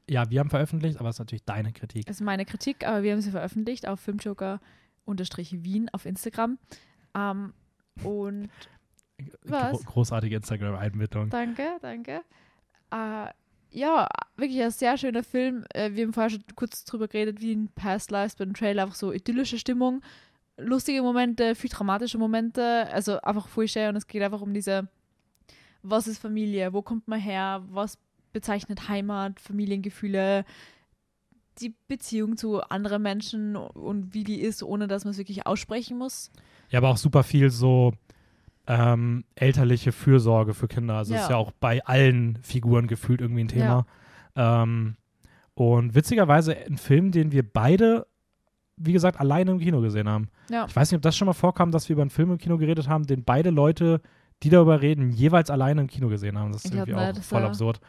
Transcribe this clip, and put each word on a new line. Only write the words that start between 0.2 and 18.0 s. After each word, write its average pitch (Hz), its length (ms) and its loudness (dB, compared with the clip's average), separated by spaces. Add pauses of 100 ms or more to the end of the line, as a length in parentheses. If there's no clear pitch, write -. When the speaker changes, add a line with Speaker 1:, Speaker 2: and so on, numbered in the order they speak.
Speaker 1:
wir 127 100 0
haben 143 80 -2
veröffentlicht, 156 500 -2
aber 117 120 -6
es 113 60 -8
ist - 40 -12
natürlich 113 240 -12
deine 107 280 -6
Kritik. 110 340 -10
Speaker 2:
Das 202 100 -12
ist 208 80 -10
meine 196 220 -4
Kritik, - 420 -8
aber 208 140 0
wir 208 100 0
haben 214 80 -2
sie 202 100 -4
veröffentlicht 214 560 -8
auf 190 140 -8
Filmjoker 202 580 -8 (460)
unterstrich 180 580 -8
Wien 208 300 -4
auf - 140 -10
Instagram. 226 520 -6 (560)
Ähm, 202 380 -6 (500)
und 104 460 -8 (680)
Speaker 1:
Gro-, 139 100 -16 (160)
Speaker 2:
was? 262 400 -4
Speaker 1:
großartige 110 520 -2
Instagram-Einbindung. 104 920 -6
Speaker 2:
Danke, 240 540 -6
danke. 247 400 -12 (680)
Äh, 220 360 -8 (440)
ja, 285 380 0 (280)
wirklich 262 260 -2
ein 233 80 0
sehr 247 280 0
schöner 247 240 -4
Film. 254 500 -4
Äh, 208 200 -4
wir 226 120 -2
haben 220 80 -2
vorher 226 180 0
schon 214 140 -8 (120)
kurz - 280 -10
drüber 220 240 -8
geredet, 214 320 -4
wie 220 120 -4
in 214 160 -4
Past 196 420 -6